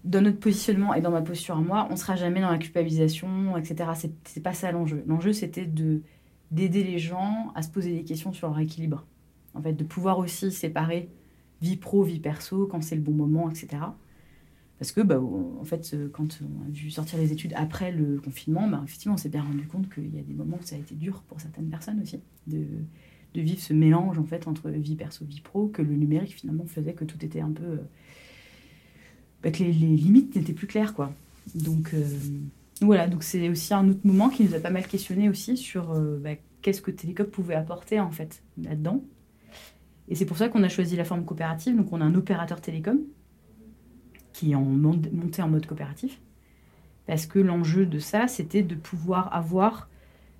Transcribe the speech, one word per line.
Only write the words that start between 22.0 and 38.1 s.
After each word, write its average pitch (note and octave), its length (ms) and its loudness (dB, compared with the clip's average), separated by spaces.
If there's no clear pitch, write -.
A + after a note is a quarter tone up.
aussi, - 180 -10
de, D#3 200 -4
de E3 60 -2
vivre F3 200 0
ce - 120 -4
mélange, D#3+ 460 6
en D3+ 60 0
fait, E3 220 -6
entre D#3 220 -6
vie D3+ 280 -4
perso, D3+ 280 -12
vie D3 160 -14
pro, G#3 280 -2
que G#3 120 -6
le D3 140 2
numérique, D3+ 400 2
finalement, E3 320 -6
faisait D#3 260 -6
que D#3 140 -8
tout D#3+ 180 -10
était D#3 160 -6
un D#3 120 -2
peu, D#3 120 -6
euh, D3+ 240 -8
bah, D#3+ 80 0
que D#3+ 100 -4
les, F3 120 4
les D#3+ 240 6
limites G3 400 8
n'étaient D#3+ 160 0
plus G3 140 -8
claires, G#3 260 0
quoi. C#3 180 -4
Donc, D#3+ 400 0
euh... D3+ 100 2
voilà, F#3+ 260 8
donc F3 140 -2
c'est E3+ 260 -2
aussi E3 240 0
un G3 160 6
autre G3 160 4
moment G3+ 240 8
qui A#3+ 160 4
nous E3+ 100 4
a D#3+ 60 0
pas E3+ 80 -4
mal F#3 180 0
questionné G3 440 2
aussi A3 260 -2
sur, E3+ 360 -6
euh, D3+ 260 0
bah, D3+ 140 -6
qu'est-ce G3 220 0
que G3 80 -2
Télécope F#3+ 400 -4
pouvait F3 240 -4
apporter, F3 440 -2
en F#3 120 0